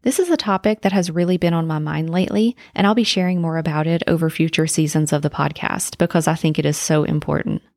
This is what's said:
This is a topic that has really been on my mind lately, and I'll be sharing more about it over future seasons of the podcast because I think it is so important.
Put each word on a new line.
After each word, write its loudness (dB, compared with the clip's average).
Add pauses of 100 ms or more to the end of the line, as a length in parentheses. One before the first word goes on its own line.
This 0
is 0
a 2
topic 0
that 2
has 0
really 2
been 2
on 0
my -2
mind -2
lately, 0 (200)
and 2
I'll 4
be 2
sharing 0
more -2
about -2
it 0
over 2
future 0
seasons 0
of 0
the -2
podcast -4
because 2
I 2
think 0
it -2
is 0
so 2
important. -2 (140)